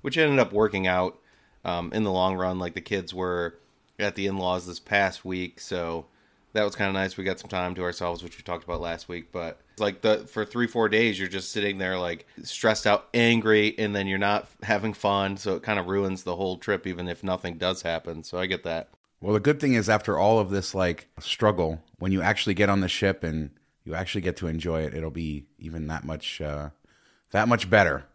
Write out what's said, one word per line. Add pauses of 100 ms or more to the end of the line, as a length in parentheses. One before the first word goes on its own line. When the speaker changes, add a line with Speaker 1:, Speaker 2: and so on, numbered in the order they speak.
Speaker 1:
which
ended
up
working
out, (460)
um,
in
the
long
run.
Like,
the
kids
were (400)
at
the
in-laws
this
past
week.
So (480)
that
was
kinda
nice.
We
got
some
time
to
ourselves,
which
we
talked
about
last
week.
But, (180)
like,
the, (120)
for
three,
four
days,
you're
just
sitting
there,
like, (160)
stressed
out,
angry,
and
then
you're
not (140)
having
fun.
So
it
kinda
ruins
the
whole
trip,
even
if
nothing
does
happen.
So
I
get
that. (320)
Speaker 2:
Well,
the
good
thing
is
after
all
of
this,
like, (140)
struggle, (180)
when
you
actually
get
on
the
ship
and (340)
you
actually
get
to
enjoy
it,
it'll
be (140)
even
that
much,
uh, (600)
that
much
better. (100)